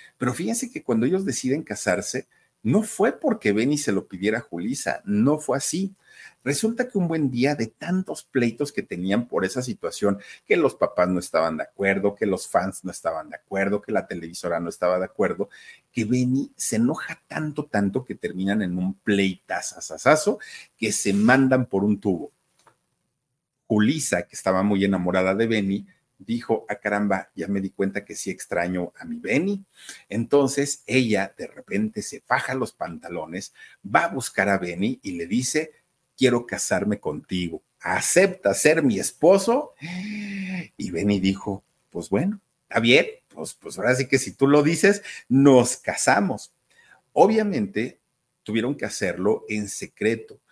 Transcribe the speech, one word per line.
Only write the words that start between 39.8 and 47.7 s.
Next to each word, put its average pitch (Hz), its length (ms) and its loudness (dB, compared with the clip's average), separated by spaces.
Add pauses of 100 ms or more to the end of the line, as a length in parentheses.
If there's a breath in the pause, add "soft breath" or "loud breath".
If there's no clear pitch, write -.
Y 92 140 -6
Benny 98 280 0
dijo, 95 440 -2 (260)
"Pues 87 220 -8
bueno, 180 280 0 (300)
está 113 100 -2
bien, 120 280 6 (200)
pues, - 280 -12
pues - 240 -14
ahora 123 160 2
sí 131 120 -2
que 135 120 2
si - 140 -8
tú - 120 0
lo 143 160 6
dices, 170 400 2 (260 loud breath)
nos 131 500 6
casamos". 143 760 0 (600 soft breath)
Obviamente, 165 840 2 (440)